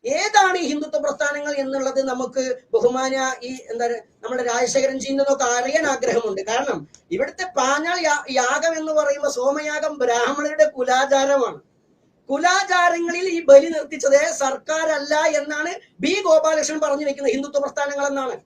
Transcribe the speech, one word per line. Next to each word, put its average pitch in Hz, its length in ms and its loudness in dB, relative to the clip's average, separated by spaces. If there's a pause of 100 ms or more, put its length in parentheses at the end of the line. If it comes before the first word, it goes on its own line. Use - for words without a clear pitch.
ഏതാണ് 370 540 2
ഈ 330 80 -2
ഹിന്ദുത്വ 302 320 -4
പ്രസ്ഥാനങ്ങൾ 285 560 -4
എന്നുള്ളത് 269 480 -2
നമുക്ക് 254 540 -4 (180)
ബഹുമാന 262 680 0
ഈ 254 160 -10 (120)
എന്താണ് 233 220 -2
നമ്മുടെ 247 500 -6
രാജശേഖരൻ 254 560 0
ജിന്നൊക്കെ 269 460 0
അറിയാൻ 254 420 0
ആഗ്രഹമുണ്ട്. 233 560 0
കാരണം 220 460 -2 (220)
ഇവിടുത്തെ 226 340 -2 (120)
പാഞ്ഞാൾ 294 440 0
യാ-, 294 300 0
യാഗം 277 460 0
എന്ന് 311 160 -4
പറയുമ്പോൾ 285 380 0
സോമയാഗം 302 680 -2
ബ്രാഹ്മണരുടെ 277 680 2
കുലാചാരമാണ്. 269 960 0 (680)
കുലാചാരങ്ങളിൽ 349 1000 0
ഈ 339 160 -4
ബലി 277 240 8
നിർത്തിച്ചത് 294 640 0
സർക്കാരല്ല 294 840 -2
എന്നാണ് 302 600 -2 (260)
ബി 359 240 0
ഗോപാലകൃഷ്ണൻ 311 560 2
പറഞ്ഞു 294 260 -2
വെക്കുന്ന 277 220 -2
ഹിന്ദുത്വ 277 320 -2
പ്രസ്ഥാനങ്ങൾ 285 460 -4
എന്നാണ്. 262 400 -4